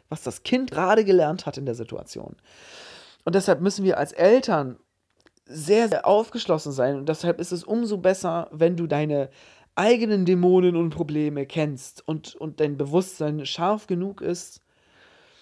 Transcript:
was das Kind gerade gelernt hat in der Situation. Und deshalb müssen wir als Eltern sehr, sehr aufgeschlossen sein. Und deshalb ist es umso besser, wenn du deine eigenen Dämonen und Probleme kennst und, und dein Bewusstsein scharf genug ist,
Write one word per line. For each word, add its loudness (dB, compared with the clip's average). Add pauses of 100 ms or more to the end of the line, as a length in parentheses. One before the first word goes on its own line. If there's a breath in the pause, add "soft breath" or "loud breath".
was -10
das -10
Kind -2
gerade 2
gelernt 2
hat -8
in -8
der -4
Situation. -12 (920 loud breath)
Und 0
deshalb 2
müssen 0
wir 2
als -2
Eltern 2 (680)
sehr, 2
sehr 0
aufgeschlossen 2
sein. 0
Und -4
deshalb -2
ist -8
es -6
umso -2
besser, -2
wenn 2
du -2
deine 0 (460 loud breath)
eigenen 2
Dämonen 4
und 0
Probleme -4
kennst -6
und, -8
und -8
dein 0
Bewusstsein -2
scharf -4
genug -6
ist, -8 (800 soft breath)